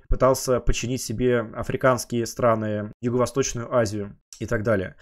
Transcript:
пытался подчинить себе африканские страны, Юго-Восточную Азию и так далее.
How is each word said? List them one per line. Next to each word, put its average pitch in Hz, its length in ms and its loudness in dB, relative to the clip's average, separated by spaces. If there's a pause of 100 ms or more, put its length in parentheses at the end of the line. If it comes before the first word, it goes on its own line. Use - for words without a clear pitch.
пытался 127 520 4
подчинить 120 420 0
себе 123 380 0
африканские 117 840 -2
страны, 107 680 0 (100)
Юго-Восточную 123 720 -2
Азию 104 420 -2 (220)
и 110 80 -6
так 113 160 -2
далее. 101 400 0